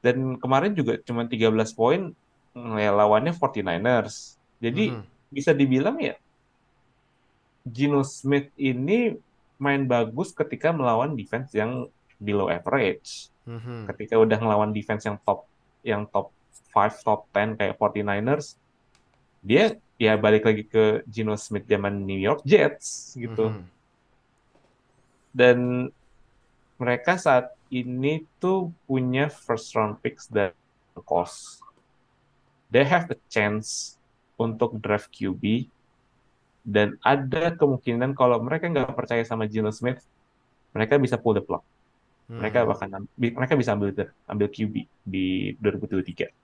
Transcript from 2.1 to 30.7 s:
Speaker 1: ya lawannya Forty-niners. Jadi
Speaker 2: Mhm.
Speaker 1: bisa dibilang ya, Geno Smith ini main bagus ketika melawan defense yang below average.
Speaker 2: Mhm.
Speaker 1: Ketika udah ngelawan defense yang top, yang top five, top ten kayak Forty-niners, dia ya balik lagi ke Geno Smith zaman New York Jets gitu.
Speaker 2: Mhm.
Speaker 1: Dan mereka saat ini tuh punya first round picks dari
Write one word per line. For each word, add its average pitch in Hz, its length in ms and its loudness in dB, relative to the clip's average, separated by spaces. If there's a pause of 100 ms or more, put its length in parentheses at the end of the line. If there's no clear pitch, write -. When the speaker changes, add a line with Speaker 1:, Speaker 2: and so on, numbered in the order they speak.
Speaker 1:
ya 107 360 -2
lawannya 107 400 4
Forty-niners. 107 1040 -2 (240)
Jadi 139 320 -2
Speaker 2:
Mhm. 110 120 -10 (280)
Speaker 1:
bisa 143 240 2
dibilang 139 460 2
ya, - 180 -6 (1400)
Geno 139 380 0
Smith 139 560 -2
ini 139 560 0 (480)
main 139 240 0
bagus 120 480 -2
ketika 156 400 -2
melawan 131 400 0
defense 123 400 -8
yang 120 320 -4 (320)
below 101 320 0
average. 92 800 -2 (160)
Speaker 2:
Mhm. 117 480 -12
Speaker 1:
Ketika 110 240 -2
udah 110 240 4
ngelawan 107 320 2
defense 104 320 -6
yang 104 160 -4
top, - 240 -2 (400)
yang 104 240 -2
top - 240 -4 (400)
five, 107 320 2
top 107 240 -2
ten 107 240 0
kayak - 240 -4
Forty-niners, 104 800 -2 (880)
dia 208 320 4 (240)
ya 110 160 4
balik 107 320 4
lagi 107 160 0
ke 110 400 2
Geno 107 320 -4
Smith - 320 -10
zaman 101 240 0 (140)
New 95 100 -6
York 101 240 0
Jets - 720 0
gitu. 113 400 -4
Speaker 2:
Mhm. 95 100 -12 (1700)
Speaker 1:
Dan 123 580 4 (840)
mereka 123 400 0
saat 131 400 2 (160)
ini 131 560 -2 (100)
tuh 185 320 -2 (140)
punya 131 480 0
first - 420 -6
round 107 300 0
picks - 240 -8
dari 101 240 0 (400)